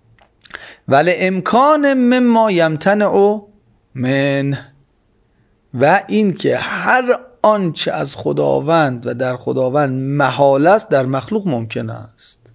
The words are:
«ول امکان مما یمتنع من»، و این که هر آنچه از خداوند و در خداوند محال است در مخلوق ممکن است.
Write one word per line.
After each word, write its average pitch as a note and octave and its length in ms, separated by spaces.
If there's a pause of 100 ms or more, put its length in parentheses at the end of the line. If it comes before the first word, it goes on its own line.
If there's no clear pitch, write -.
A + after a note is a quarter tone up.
(880)
«ول D3+ 280
امکان B3 800
مما A#3+ 560
یمتنع G3 920 (540)
من»، C#3 640 (1200)
و E3+ 280
این G3+ 240
که C3+ 240
هر A#3+ 640 (240)
آنچه G3+ 500
از C#3+ 240
خداوند C#3+ 880
و B2 80
در B2+ 220
خداوند C3 640
محال C#3 680
است G#3 220
در C3+ 180
مخلوق D#3+ 420
ممکن A#2 420
است. - 480 (160)